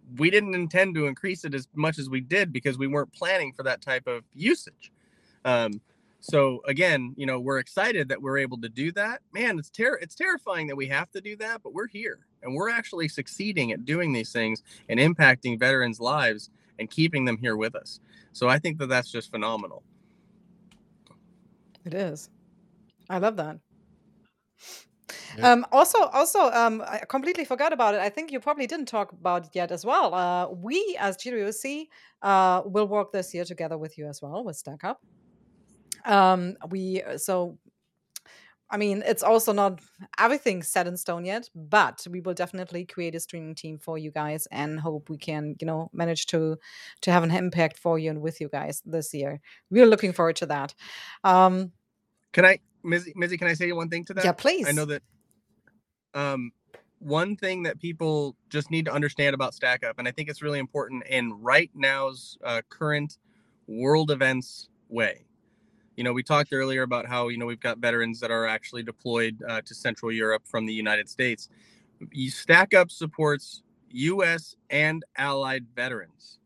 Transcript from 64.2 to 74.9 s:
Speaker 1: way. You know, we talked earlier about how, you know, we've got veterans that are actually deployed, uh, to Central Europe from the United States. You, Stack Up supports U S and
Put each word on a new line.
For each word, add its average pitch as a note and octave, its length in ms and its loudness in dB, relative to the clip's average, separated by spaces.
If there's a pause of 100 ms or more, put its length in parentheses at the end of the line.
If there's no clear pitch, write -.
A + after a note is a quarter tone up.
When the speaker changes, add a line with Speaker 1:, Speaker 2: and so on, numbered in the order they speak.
Speaker 1:
way. A2+ 360 -2 (720)
You B2 80 -6
know, B2 100 0
we B2 100 -2
talked D3 300 2
earlier C3+ 280 -2
about B2 240 -2
how, A#2+ 220 -2
you A#2+ 100 -6
know, A#2+ 80 -6
we've A#2 140 -8
got A#2 180 -2
veterans A#2 440 0
that A#2 100 -2
are A2+ 160 0
actually A2 340 -6
deployed, A2+ 640 -4
uh, A2+ 140 -6
to - 140 -18
Central A#2 360 -6
Europe A2 340 0
from A2+ 200 -4
the A2 80 -4
United G#2+ 340 -2
States. B2 420 -4 (600)
You, C3 180 -4
Stack F3 440 4
Up F3+ 160 8
supports D3+ 720 -4 (300)
U D#3+ 320 0
S E3 320 0 (140)
and D#3 340 0 (140)